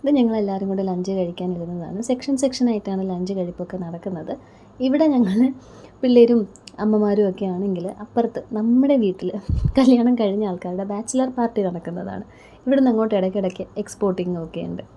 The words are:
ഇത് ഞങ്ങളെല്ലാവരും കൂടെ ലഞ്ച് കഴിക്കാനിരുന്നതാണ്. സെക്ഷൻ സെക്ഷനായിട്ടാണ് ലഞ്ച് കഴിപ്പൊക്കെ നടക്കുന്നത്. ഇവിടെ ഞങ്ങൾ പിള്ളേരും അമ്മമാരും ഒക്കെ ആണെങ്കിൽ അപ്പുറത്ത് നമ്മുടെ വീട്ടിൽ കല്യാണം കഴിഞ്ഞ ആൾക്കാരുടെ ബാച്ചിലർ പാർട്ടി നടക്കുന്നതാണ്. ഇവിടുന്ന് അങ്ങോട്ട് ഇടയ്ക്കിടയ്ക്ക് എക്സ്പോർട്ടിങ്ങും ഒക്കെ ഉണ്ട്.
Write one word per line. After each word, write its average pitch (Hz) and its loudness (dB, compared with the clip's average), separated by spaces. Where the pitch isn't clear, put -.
ഇത് 277 -2
ഞങ്ങളെല്ലാവരും 208 0
കൂടെ 190 -2
ലഞ്ച് 185 -4
കഴിക്കാനിരുന്നതാണ്. 175 -6
സെക്ഷൻ 254 -2
സെക്ഷനായിട്ടാണ് 220 -2
ലഞ്ച് 185 -4
കഴിപ്പൊക്കെ 180 -8
നടക്കുന്നത്. 170 -10
ഇവിടെ 294 4
ഞങ്ങൾ 208 2
പിള്ളേരും 240 8
അമ്മമാരും 208 2
ഒക്കെ 190 -4
ആണെങ്കിൽ 180 -4
അപ്പുറത്ത് - -4
നമ്മുടെ 254 4
വീട്ടിൽ 185 -2
കല്യാണം 247 6
കഴിഞ്ഞ 208 0
ആൾക്കാരുടെ 185 -6
ബാച്ചിലർ 254 -4
പാർട്ടി 233 -2
നടക്കുന്നതാണ്. 175 -10
ഇവിടുന്ന് 262 4
അങ്ങോട്ട് 220 2
ഇടയ്ക്കിടയ്ക്ക് 185 -2
എക്സ്പോർട്ടിങ്ങും 180 -4
ഒക്കെ 165 -10
ഉണ്ട്. 180 -10